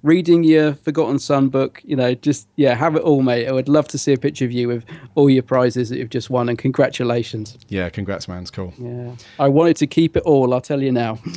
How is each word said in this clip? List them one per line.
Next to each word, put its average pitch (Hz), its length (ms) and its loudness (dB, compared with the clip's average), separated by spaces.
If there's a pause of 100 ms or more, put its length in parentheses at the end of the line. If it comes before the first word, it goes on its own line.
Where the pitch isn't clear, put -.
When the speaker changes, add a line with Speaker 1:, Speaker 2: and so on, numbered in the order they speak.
Speaker 1:
Reading 170 400 4
your 156 300 4
Forgotten 143 440 -2
Son 139 300 0
book, 131 360 -2
you 147 120 -4
know, 127 180 0
just, 143 400 -4
yeah, 131 220 2
have 151 180 0
it 156 80 0
all, 143 200 2
mate. 120 260 0
I 135 40 -4
would 131 160 -2
love 147 200 2
to 143 100 -8
see 143 140 0
a 135 40 4
picture 135 280 -4
of 120 80 -4
you 120 160 -2
with 120 160 -4 (320)
all 143 120 6
your 131 140 4
prizes 123 460 0
that 123 100 -8
you've 117 120 -10
just - 200 -8
won, 123 180 0
and 120 80 -2
congratulations. 120 1040 -2 (120)
Speaker 2:
Yeah, 92 180 -4
congrats, 95 400 -8
man. 90 140 -12
It's 87 100 -16
cool. 90 260 -10
Speaker 1:
Yeah. 120 380 -12 (240)
I 139 80 4
wanted 160 300 4
to 147 100 -2
keep 165 280 0
it 165 60 0
all, 131 320 2
I'll 127 60 -2
tell 139 200 -4
you 135 120 -2
now. 117 260 -2 (180)